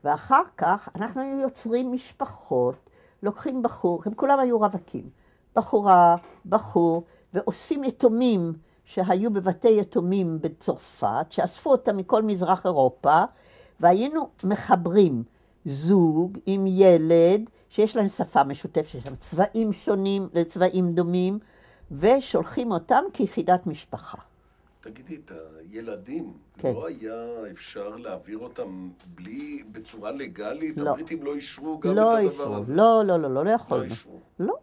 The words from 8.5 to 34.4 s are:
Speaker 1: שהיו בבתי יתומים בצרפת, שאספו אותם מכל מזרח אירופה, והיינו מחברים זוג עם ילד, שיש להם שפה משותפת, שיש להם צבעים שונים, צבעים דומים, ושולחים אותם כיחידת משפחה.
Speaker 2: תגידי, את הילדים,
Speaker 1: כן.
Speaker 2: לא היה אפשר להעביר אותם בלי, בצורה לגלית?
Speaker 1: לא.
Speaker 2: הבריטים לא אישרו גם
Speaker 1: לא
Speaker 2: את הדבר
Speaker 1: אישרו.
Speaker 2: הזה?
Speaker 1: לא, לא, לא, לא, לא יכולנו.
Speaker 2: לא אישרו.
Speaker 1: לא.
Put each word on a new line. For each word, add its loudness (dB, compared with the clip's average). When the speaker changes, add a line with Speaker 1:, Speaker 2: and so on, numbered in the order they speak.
Speaker 1:
שהיו -2
בבתי 2
יתומים -2
בצרפת, -4
שאספו -4
אותם 2
מכל 0
מזרח 0
אירופה, 2
והיינו 2
מחברים 2
זוג 2
עם -2
ילד, 6
שיש 0
להם 2
שפה 0
משותפת, -4
שיש -14
להם -10
צבעים -2
שונים, -2
צבעים 0
דומים, -2
ושולחים 0
אותם 0
כיחידת 0
משפחה. -12
Speaker 2:
תגידי, -18
את -20
הילדים, -12
Speaker 1:
כן. -4
Speaker 2:
לא -8
היה -12
אפשר -14
להעביר -14
אותם -12
בלי, -14
בצורה -12
לגלית? -10
Speaker 1:
לא. -4
Speaker 2:
הבריטים -6
לא -8
אישרו -8
גם 0
Speaker 1:
לא 4
Speaker 2:
את 2
הדבר 0
Speaker 1:
אישרו. -6
Speaker 2:
הזה? -6
Speaker 1:
לא, 6
לא, 2
לא, -2
לא, -2
לא 0
יכולנו. -2
Speaker 2:
לא -10
אישרו. -14
Speaker 1:
לא. -2